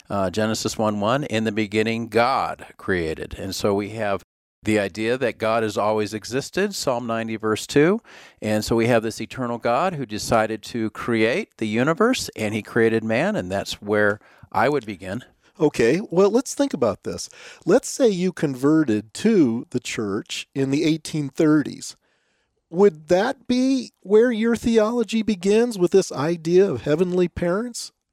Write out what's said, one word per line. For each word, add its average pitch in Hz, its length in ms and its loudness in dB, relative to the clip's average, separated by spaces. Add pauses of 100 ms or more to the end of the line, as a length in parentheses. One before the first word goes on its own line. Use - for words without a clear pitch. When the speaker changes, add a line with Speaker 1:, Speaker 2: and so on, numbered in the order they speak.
Speaker 1:
uh, 98 200 -2
Genesis 107 480 -4
one 107 220 -2
one, 120 260 0
"In 110 200 -2
the 110 80 -2
beginning 110 540 -2
God 110 680 0
created." 80 640 -4
And 95 180 -8
so 104 180 0
we 101 180 -2
have 104 320 -4 (380)
the 110 160 2
idea 107 400 -2
that 123 200 -4
God 113 260 0
has 107 140 -4
always 107 360 -2
existed, 135 600 -6
Psalm 123 320 -4
ninety, 113 300 -4
verse 107 280 -2
two. 170 360 4 (400)
And 107 220 0
so - 120 -2
we 113 120 2
have 117 160 4
this 113 180 -6
eternal 120 360 -8
God 139 380 -2
who 139 100 -6
decided 110 580 0
to 110 260 -4
create 120 680 0
the 113 100 -4
universe, 156 680 0
and 107 180 -4
he 113 80 -2
created 113 440 2
man, 147 320 0
and 92 120 -6
that's - 320 -6
where 104 380 2 (320)
I 110 160 2
would 139 180 -2
begin. 95 380 -10 (360)
Speaker 2:
Okay, 143 420 2 (100)
well, 190 180 4
let's 233 240 0
think 277 200 -2
about 113 300 -2
this. 90 260 -8 (360)
Let's 196 240 2
say 254 200 2
you 185 240 0
converted 135 800 0
to 147 540 2
the 123 100 -4
church - 760 -6
in 135 180 -2
the 151 120 0
eighteen 156 460 -2
thirties. - 680 2 (760)
Would 165 380 2
that 202 380 0
be 254 540 0
where 220 300 4
your 233 240 0
theology 226 640 2
begins, 214 560 0
with 175 140 2
this 190 200 4
idea 170 580 2
of 127 120 -4
heavenly 180 460 0
parents? 202 640 -4 (220)